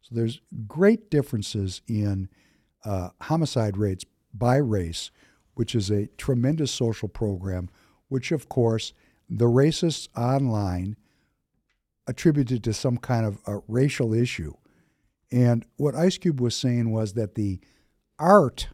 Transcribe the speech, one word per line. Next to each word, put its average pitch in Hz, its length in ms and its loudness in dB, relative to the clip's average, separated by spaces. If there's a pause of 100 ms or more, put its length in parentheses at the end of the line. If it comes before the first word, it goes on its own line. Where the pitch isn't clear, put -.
So - 120 -16
there's 117 260 -2 (280)
great 208 420 4
differences 104 760 -2
in, 101 400 -2 (560)
uh, 92 260 -4 (120)
homicide 131 540 0
rates 98 280 -2 (280)
by 120 240 2
race, 101 540 -2 (440)
which 117 200 -4
is 101 160 0
a 104 160 2 (100)
tremendous 135 540 0
social 113 380 -2
program, 92 600 -4 (400)
which, 135 240 -4
of 151 160 -4
course, 113 460 0 (340)
the 113 160 0
racists 143 720 2
online 110 800 -2 (1080)
attributed 127 580 0
to 113 80 -2
some 120 240 -2
kind 113 300 -2
of 101 200 -4
a 101 120 -6 (100)
racial 123 460 0
issue. 113 400 -2 (760)
And 120 360 2 (100)
what 139 180 -2
Ice 175 220 2
Cube 147 240 -2
was 120 160 0
saying 120 340 0
was 110 220 -2
that 110 220 -4
the 101 260 -2 (580)
art 196 560 4